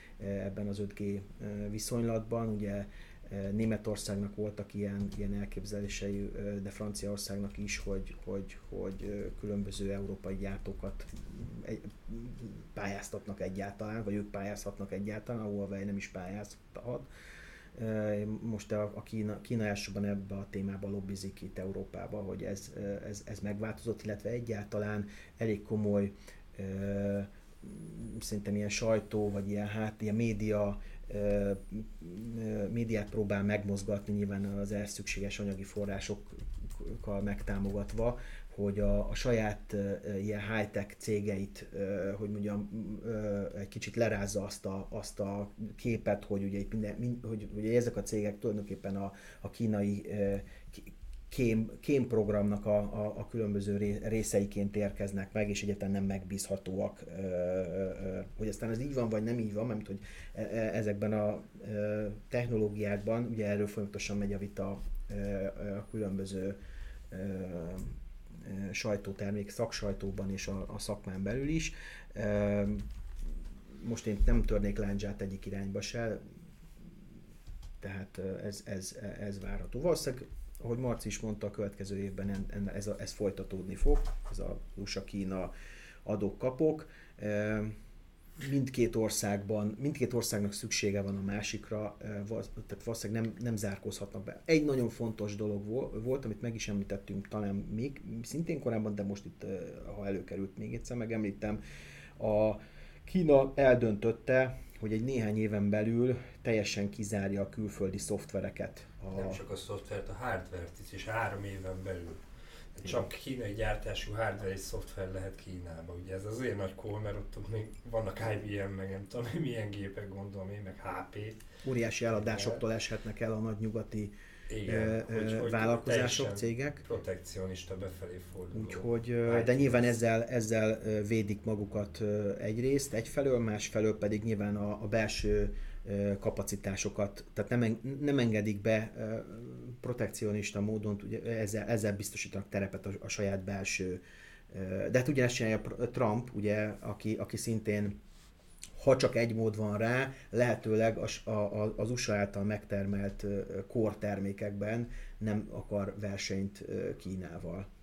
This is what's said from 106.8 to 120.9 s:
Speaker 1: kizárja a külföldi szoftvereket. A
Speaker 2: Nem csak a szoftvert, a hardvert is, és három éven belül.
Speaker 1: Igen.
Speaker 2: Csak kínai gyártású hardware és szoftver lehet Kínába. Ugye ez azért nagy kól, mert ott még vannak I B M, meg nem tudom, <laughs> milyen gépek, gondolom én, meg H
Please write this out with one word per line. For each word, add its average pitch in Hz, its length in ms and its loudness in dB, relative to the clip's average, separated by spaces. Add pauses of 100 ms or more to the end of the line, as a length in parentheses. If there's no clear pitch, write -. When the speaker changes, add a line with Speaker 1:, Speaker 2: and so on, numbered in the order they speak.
Speaker 1:
kizárja 101 520 0
a 98 80 -2
külföldi 98 480 -2
szoftvereket. - 920 -4 (160)
A 95 160 -4
Speaker 2:
Nem 95 120 -2
csak - 180 -8
a 98 60 -6
szoftvert, 98 540 -6
a - 40 -6
hardvert 92 680 -6
is, - 80 -14
és 92 140 -8
három 104 380 0
éven 92 400 -6
belül. 90 320 -6 (640)
Speaker 1:
Igen. 180 140 -8
Speaker 2:
Csak - 160 2
kínai 120 460 -6
gyártású 107 580 0
hardware 101 420 0
és 95 60 -4
szoftver - 520 -4
lehet 95 240 -4
Kínába. 87 680 -8
Ugye 95 100 -8
ez 98 120 -4
azért 113 320 -2
nagy 98 180 -2
kól, 104 240 -4
mert 110 160 -2
ott 101 360 -6
még 110 160 -2 (220)
vannak 110 300 0
I 104 280 0
B 98 220 -2
M, 98 40 -4
meg 95 160 -4
nem 98 180 -6
tudom, 120 180 -4 (120)
<laughs> - 40 2
milyen 113 280 0
gépek, 98 400 -6
gondolom 98 400 -6
én, 101 140 -6
meg 92 160 -10
H 95 300 -6